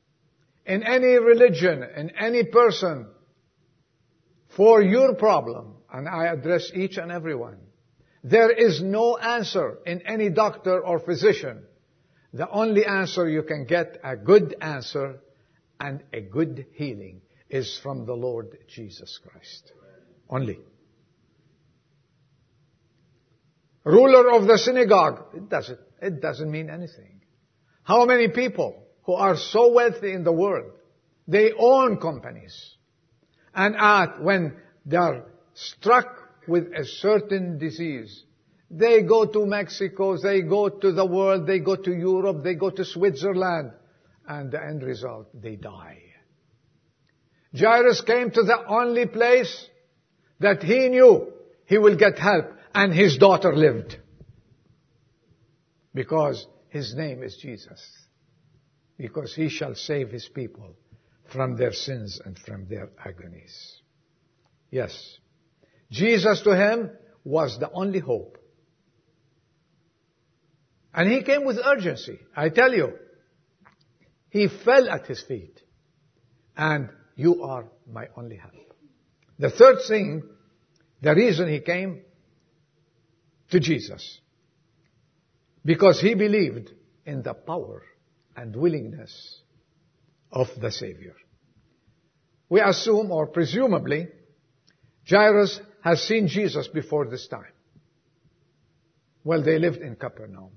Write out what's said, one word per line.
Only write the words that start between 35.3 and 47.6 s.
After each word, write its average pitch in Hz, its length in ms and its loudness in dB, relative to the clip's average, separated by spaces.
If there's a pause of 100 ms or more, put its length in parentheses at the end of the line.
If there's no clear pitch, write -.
struck - 540 0 (380)
with 170 280 -2
a 156 100 -8
certain 196 760 -2
disease, 147 640 -10 (460)
they 214 320 4
go 220 220 4
to 214 220 0
Mexico, 196 720 -4
they 196 240 0
go 196 260 0
to 196 240 0
the 190 140 0
world, 190 400 0
they 190 120 0
go 180 180 -2
to 185 140 -6
Europe, 180 520 -2
they 180 120 -4
go 180 140 -4
to 185 160 -6
Switzerland, 180 880 -4 (540)
and 143 260 -12
the 156 100 -8
end 151 200 -10
result, 117 500 -12
they 110 240 -16
die. 95 460 -20 (1600)
Jairus 233 440 4